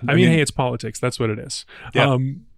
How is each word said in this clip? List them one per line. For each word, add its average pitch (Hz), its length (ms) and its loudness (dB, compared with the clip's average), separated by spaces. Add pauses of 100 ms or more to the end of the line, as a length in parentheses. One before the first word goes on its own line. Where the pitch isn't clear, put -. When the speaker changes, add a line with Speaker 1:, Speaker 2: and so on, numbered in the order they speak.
Speaker 1:
I 135 40 0
Speaker 2:
I 147 40 4
Speaker 1:
mean, 180 100 6
Speaker 2:
mean 165 100 6
Speaker 1:
hey, 156 60 4
it's 139 100 -2
politics. 123 480 -4
That's 123 200 -2
what 113 120 0
it 107 80 -6
is. - 260 -12 (280)
Speaker 2:
Yeah. 123 180 4
Speaker 1:
Um, 131 340 -2 (120)